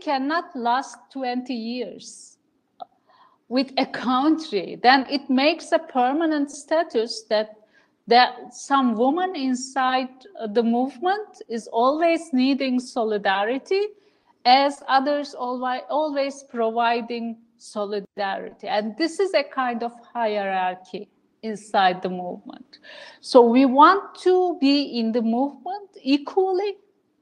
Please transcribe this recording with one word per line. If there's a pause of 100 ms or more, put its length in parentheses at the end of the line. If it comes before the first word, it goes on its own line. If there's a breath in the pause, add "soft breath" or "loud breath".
cannot
last (120)
twenty
years (1120 soft breath)
with
a
country.
Then
it
makes
a
permanent
status
that (500 soft breath)
that
some
woman
inside (440)
the
movement
is
always
needing
solidarity, (580 soft breath)
as
others
alwi-,
always
providing (180)
solidarity.
And
this
is
a
kind
of (200)
hierarchy (340)
inside
the
movement. (420 loud breath)
So
we
want
to
be
in
the
movement (120)
equally (460)